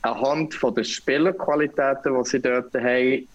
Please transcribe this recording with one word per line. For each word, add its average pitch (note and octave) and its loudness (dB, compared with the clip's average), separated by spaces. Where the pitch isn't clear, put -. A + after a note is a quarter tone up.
anhand C#3 -2
von A#2+ 0
der A2 0
Spielerqualitäten, D3 0
die B2 0
sie C3+ 0
dort B2 -2
haben B2+ 0